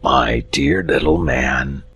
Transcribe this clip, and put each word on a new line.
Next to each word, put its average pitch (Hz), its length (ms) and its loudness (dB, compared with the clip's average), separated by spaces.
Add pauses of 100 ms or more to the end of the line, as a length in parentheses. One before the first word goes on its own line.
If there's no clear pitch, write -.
My - 500 0
dear 139 320 0
little - 340 2
man 65 640 -2 (140)